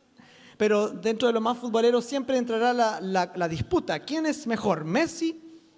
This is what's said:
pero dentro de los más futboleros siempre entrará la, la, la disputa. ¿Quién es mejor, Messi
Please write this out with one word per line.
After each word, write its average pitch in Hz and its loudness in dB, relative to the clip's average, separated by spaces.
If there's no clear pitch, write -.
pero 208 4
dentro 220 -2
de 233 4
los 220 0
más 240 0
futboleros 240 2
siempre 269 -2
entrará 240 2
la, 226 0
la, 185 0
la 175 -2
disputa. 165 -2
¿Quién 311 -4
es 294 -2
mejor, 190 0
Messi 320 -4